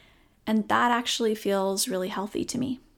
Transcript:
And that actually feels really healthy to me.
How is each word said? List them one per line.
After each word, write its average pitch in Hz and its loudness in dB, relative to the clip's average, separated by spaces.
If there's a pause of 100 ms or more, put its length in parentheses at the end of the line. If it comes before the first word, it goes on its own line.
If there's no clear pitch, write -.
(460)
And 220 2
that 226 4
actually 233 0
feels 196 0
really 185 -2
healthy 208 -4
to - -6
me. 254 -4 (180)